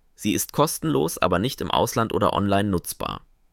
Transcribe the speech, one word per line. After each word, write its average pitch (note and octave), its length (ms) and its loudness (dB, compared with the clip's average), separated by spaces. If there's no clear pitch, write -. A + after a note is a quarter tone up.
Sie - 180 -2
ist - 180 -2
kostenlos, D3+ 680 0
aber F2+ 220 2
nicht B2+ 220 -4
im - 100 -4
Ausland A2 420 0
oder G2 200 2
online G2+ 360 2
nutzbar. - 560 -4